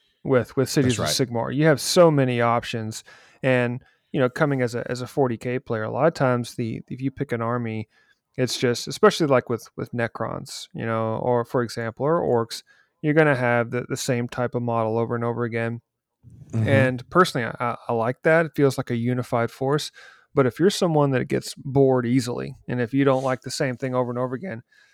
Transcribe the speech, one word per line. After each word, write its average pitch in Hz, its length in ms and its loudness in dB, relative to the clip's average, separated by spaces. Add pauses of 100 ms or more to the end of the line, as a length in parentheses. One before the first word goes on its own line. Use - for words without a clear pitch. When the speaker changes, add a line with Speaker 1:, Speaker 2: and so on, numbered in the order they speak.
(220)
Speaker 1:
with, 127 340 0
with 131 120 2
Cities 127 300 2
Speaker 2:
That's 80 220 0
Speaker 1:
of 120 140 -2
Speaker 2:
right. 120 160 -4
Speaker 1:
Sigmar. 127 60 -6
You 151 100 2
have 143 140 4
so 170 300 6
many 127 300 2
options, 117 640 -2 (400)
and, 123 400 0 (300)
you 151 80 -2
know, 127 80 4
coming 139 340 0
as 120 140 -2
a, - 140 -6
as 123 100 -6
a 123 80 -10
forty 127 280 0
K 127 220 -4
player, 113 240 -6
a 110 80 -6
lot 120 160 2
of 170 80 2
times 123 400 0
the, 120 340 -6
if 123 140 -12
you 135 80 -2
pick - 220 -8
an 117 100 -4
army, 113 460 -4 (480)
it's 127 220 -2
just, 120 300 -2
especially, 180 400 2
like, 127 200 2
with, 113 280 -6
with 131 160 -8
Necrons, - 800 -6
you 120 120 -10
know, 113 360 -2
or 120 220 0
for 123 180 -2
example, 117 440 -8
or 170 140 0
orcs, 117 420 0 (400)
you're 151 120 2
gonna 151 220 6
have 120 340 0
the, 123 180 -4
the 131 80 -4
same 120 320 -2
type 123 260 -4
of 123 80 -2
model 113 360 0
over 120 160 -2
and 117 100 -4
over 120 200 -2
again. 117 380 -4 (720)
Speaker 2:
Mm-hmm. 110 160 0
Speaker 1:
And 131 420 2
personally, 151 360 2
I, - 80 -6 (180)
I, - 40 -8 (120)
I 123 40 0
like 117 300 0
that. 165 240 4
It 143 100 -12
feels 139 220 4
like 131 120 -4
a 120 60 -2
unified 120 540 -2
force. 139 400 -2 (440)
But 139 120 4
if - 120 -2
you're 180 120 4
someone 151 420 2
that 131 140 0
gets 131 300 -4
bored 131 500 2
easily, 127 500 -2 (100)
and 123 140 -2
if 117 140 -4
you 139 100 4
don't 131 200 4
like 131 180 -2
the 131 80 -10
same 131 260 -4
thing 127 180 -6
over 123 160 0
and 123 80 -6
over 127 160 -4
again, 123 280 -8 (320)